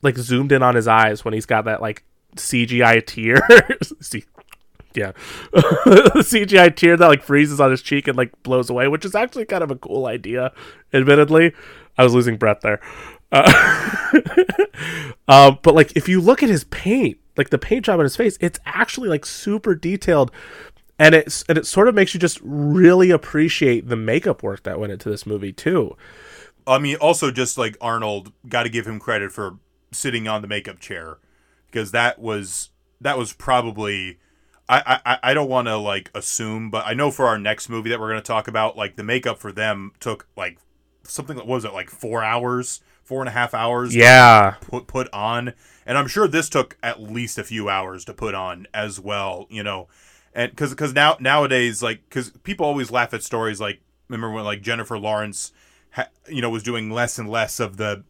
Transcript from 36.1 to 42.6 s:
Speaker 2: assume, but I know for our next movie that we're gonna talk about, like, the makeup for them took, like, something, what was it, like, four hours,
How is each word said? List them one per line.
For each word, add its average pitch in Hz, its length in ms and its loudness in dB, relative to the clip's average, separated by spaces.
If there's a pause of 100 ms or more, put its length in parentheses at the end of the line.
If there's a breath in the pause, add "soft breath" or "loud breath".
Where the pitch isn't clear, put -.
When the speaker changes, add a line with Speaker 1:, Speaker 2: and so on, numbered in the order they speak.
Speaker 2:
assume, 110 560 -10
but 110 160 -8
I 113 80 -6
know 143 160 -2
for 131 160 -2
our 113 100 0
next 104 320 -6
movie 113 220 -8
that 117 80 -4
we're 110 120 -10
gonna 110 120 -6
talk 110 240 -6
about, 110 300 -4
like, 104 180 -10
the 107 80 -14
makeup 117 360 -4
for 107 120 -16
them 98 480 -8
took, - 380 -12
like, 90 220 -12 (440)
something, 139 340 -16
what 117 120 -16
was 123 160 -6
it, 104 80 -12
like, 92 180 -14
four 113 320 -8
hours, 123 580 -6 (220)